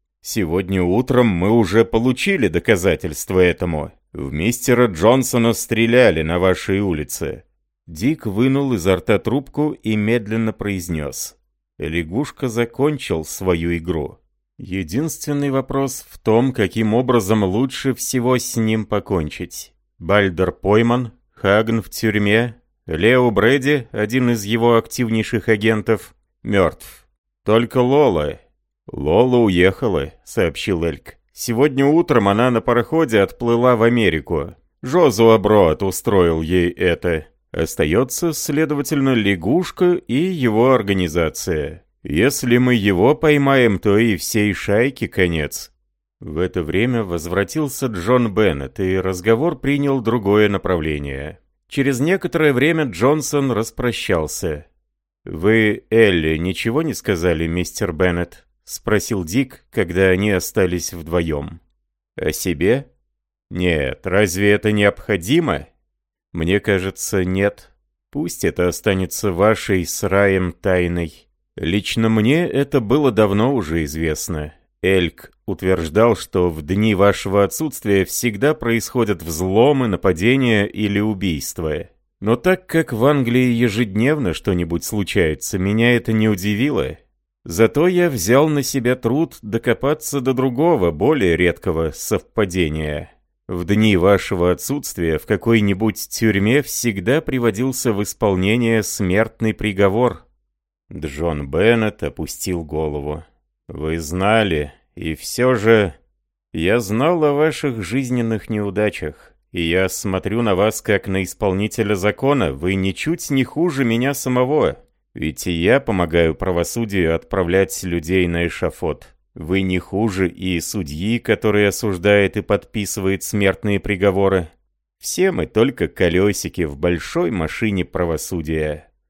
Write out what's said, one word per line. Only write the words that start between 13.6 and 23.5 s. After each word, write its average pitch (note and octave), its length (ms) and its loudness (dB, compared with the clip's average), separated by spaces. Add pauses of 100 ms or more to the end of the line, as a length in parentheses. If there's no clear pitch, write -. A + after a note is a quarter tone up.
игру. D#2+ 420 -6 (380)
Единственный C#3 920 -6
вопрос C3+ 580 -4
в - 120 -20
том, A#2+ 340 2
каким G#2+ 400 0
образом A2+ 500 2
лучше B2 520 -2
всего B2+ 420 0
с - 180 -6
ним A2 300 0
покончить. F#2 880 -6 (240)
Бальдер F#2 540 2
пойман, A#2 640 0 (180)
Хагн A2 500 0
в - 80 -14
тюрьме, G#2+ 680 0 (300)
Лео A#2 460 2
Брэди, B2+ 600 2